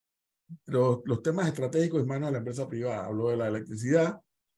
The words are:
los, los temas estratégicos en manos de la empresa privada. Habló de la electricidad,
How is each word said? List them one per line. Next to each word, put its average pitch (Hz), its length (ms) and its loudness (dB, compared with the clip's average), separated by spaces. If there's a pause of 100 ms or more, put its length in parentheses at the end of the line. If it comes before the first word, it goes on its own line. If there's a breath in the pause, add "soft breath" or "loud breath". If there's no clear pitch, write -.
(680)
los, 127 380 2
los 120 180 -2
temas 165 260 2
estratégicos 156 520 0
en 123 60 0
manos 139 220 -2
de 143 40 -2
la 131 60 -2
empresa 123 300 -4
privada. 117 380 -4
Habló 107 220 0
de 120 80 2
la 113 120 0
electricidad, 117 720 2 (380)